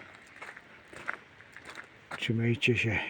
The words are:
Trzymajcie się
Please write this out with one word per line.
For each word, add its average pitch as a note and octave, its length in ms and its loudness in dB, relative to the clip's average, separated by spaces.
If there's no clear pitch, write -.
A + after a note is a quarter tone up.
Trzymajcie A#2 600 4
się G#2+ 220 4